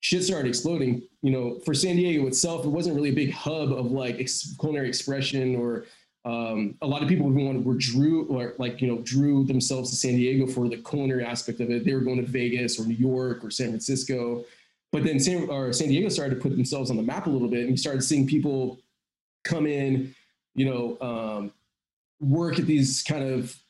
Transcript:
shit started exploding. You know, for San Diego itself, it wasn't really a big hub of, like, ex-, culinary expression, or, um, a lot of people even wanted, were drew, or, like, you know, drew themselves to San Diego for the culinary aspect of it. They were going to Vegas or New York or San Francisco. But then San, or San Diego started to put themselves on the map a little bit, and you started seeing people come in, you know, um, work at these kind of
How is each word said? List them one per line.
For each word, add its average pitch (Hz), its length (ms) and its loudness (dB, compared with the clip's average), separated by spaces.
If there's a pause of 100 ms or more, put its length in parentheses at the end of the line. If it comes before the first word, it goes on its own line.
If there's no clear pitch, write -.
shit 180 220 0
started 165 260 0
exploding. 127 520 0 (200)
You 139 100 2
know, 120 340 -2
for 156 80 0
San 175 220 2
Diego 170 320 4
itself, 165 380 -2
it 147 40 0
wasn't 165 260 0
really 143 140 2
a 135 40 2
big 143 180 2
hub 147 400 -2
of, 123 200 -2
like, 127 280 -2
ex-, 131 400 -4
culinary 147 300 -2
expression, 131 640 -2
or, 120 300 -2 (400)
um, 113 560 -2
a - 60 -4
lot 143 140 0
of 143 60 0
people 147 240 4
even 139 140 4
wanted, 131 200 -2
were 120 100 2
drew, 143 500 2
or, 123 320 -4
like, 123 240 -4
you 131 60 2
know, 120 120 0
drew 139 460 2
themselves 127 460 0
to 131 40 -4
San 123 220 0
Diego 131 280 4
for 123 220 -2
the 113 100 -2
culinary 135 460 -2
aspect 120 380 -6
of 117 100 -2
it. 120 140 0
They 139 80 4
were 131 80 2
going 127 160 0
to 123 120 0
Vegas 123 500 0
or 113 60 -2
New 113 100 0
York 127 500 0
or 107 40 -8
San 120 200 -4
Francisco. 120 760 -2 (480)
But 147 120 0
then 156 160 2
San, 175 300 0
or 135 240 -2
San 156 160 0
Diego 165 200 4
started 135 260 -2
to - 60 -8
put 139 100 0
themselves 131 400 0
on 117 40 0
the 110 80 0
map 156 240 -4
a - 20 -2
little 123 200 2
bit, 120 120 0
and 123 100 0
you 127 60 2
started 135 260 -2
seeing 139 240 4
people 139 520 0 (640)
come 160 240 0
in, 135 460 0 (420)
you 135 100 2
know, 120 360 -2
um, 110 500 -4 (680)
work 151 380 2
at - 60 2
these 139 380 4
kind 147 200 -2
of 131 320 -4 (140)